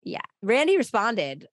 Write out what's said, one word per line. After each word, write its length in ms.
Yeah. 180
Randy 340
responded. 760